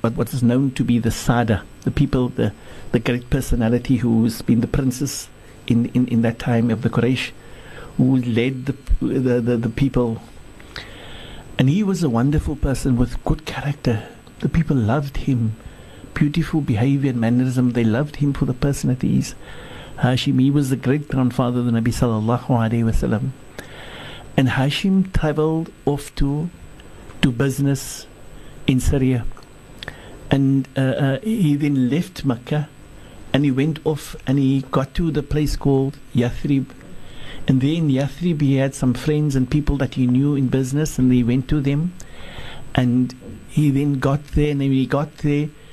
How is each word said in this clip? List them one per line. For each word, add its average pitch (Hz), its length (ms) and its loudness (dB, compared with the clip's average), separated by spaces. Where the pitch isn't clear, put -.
what, 117 140 0
what - 180 -2
is 127 80 -2
known 127 300 4
to 127 120 -2
be 120 160 2
the 110 120 0
Sada, 117 520 2
the - 100 -2
people, 131 380 2
the, 113 240 -2
the 123 80 2
great 123 300 -2
personality 123 680 2
who's 113 440 2
been 117 200 2
the 120 60 0
princes 135 600 -2
in, 117 200 2
in, 127 200 2
in 117 140 2
that 117 180 0
time 117 300 2
of 113 140 0
the 117 60 2
Quraysh, 123 420 0
who 131 200 4
led 123 500 0
the, 139 80 -4
the, 127 400 2
the, 120 160 2
the 113 120 -2
people. 123 520 0
And 131 100 4
he 185 160 2
was 185 200 0
a 151 60 2
wonderful 135 460 0
person 135 400 0
with 120 300 0
good - 200 -2
character. - 600 -4
The 143 80 0
people 160 280 2
loved 131 400 0
him. 117 380 0
Beautiful 160 480 0
behavior 135 480 2
and 123 100 -2
mannerism. 123 520 2
They 117 120 0
loved 120 340 0
him 143 160 0
for 135 120 0
the 127 80 -2
person 139 360 0
that 127 120 -2
he - 160 2
is. - 160 -2
Hashim, 131 420 2
he 135 120 6
was 143 180 2
the 135 60 2
great-grandfather 127 840 0
of 120 60 0
the 120 60 2
Nabi 113 160 2
sallallahu 113 580 0
alaihi 117 400 2
wasallam. 120 460 0
And 131 100 4
Hashim 185 640 2
traveled 160 580 0
off 139 300 -2
to 147 340 0
do 139 140 4
business 139 720 -2
in 131 140 4
Syria. 131 460 2
And, 135 460 2
uh, 135 40 0
uh, 135 380 2
he 202 380 2
then 139 320 2
left 156 340 -2
Mecca 147 460 -2
and 135 100 4
he 143 80 4
went 143 340 0
off 156 300 -4
and 131 140 2
he 135 220 2
got 135 220 0
to 170 180 0
the 143 120 -2
place 151 340 0
called 135 400 2
Yathrib. 131 520 0
And 131 100 4
there 139 140 2
in 165 160 0
Yathrib 143 500 0
he 139 160 2
had 135 200 0
some 127 180 2
friends 151 420 0
and 127 140 2
people 147 280 2
that 131 180 -2
he 127 120 2
knew 139 280 2
in 135 120 2
business, 135 520 0
and 127 120 4
he 123 120 6
went 123 260 0
to 151 100 2
them. 143 340 0
And 123 380 2
he 147 220 4
then 139 280 0
got 139 280 0
there, 151 240 2
and 143 80 -2
when 139 120 2
he 131 140 2
got 147 320 -2
there, 147 320 0